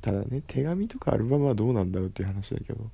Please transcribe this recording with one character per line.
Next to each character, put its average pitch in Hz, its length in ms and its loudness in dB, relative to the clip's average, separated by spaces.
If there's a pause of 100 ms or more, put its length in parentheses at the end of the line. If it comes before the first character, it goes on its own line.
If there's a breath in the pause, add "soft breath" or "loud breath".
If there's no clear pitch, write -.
た 107 100 0
だ 98 120 2
ね、 123 220 -4
手 131 180 -2
紙 180 240 0
と 262 120 -10
か - 140 0
ア 110 40 4
ル 110 100 2
バ 139 100 4
ム 143 80 4
は 131 100 4
ど 107 120 4
う 127 60 4
な 104 100 4
ん 90 80 0
だ 95 80 0
ろ 95 80 0
う - 20 -2
っ - 20 -8
て 95 120 -4
い - 20 0
う - 40 -2
話 98 260 -4
だ - 60 -4
け - 120 -8
ど。 110 200 -8